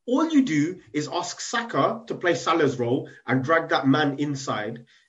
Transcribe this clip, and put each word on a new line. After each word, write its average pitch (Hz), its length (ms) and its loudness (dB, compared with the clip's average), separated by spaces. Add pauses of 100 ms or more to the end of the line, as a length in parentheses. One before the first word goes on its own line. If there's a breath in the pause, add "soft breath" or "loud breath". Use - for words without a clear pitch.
All 311 240 2
you 294 140 6
do 165 360 0 (140 loud breath)
is 147 180 -4
ask 170 300 -6
Saka 233 680 -2
to - 80 -6
play 175 200 0
Salah's 160 420 0
role 123 320 -2 (160 loud breath)
and 131 180 0
drag 160 260 2
that 143 180 2
man 143 320 2
inside. 117 680 -6 (240 soft breath)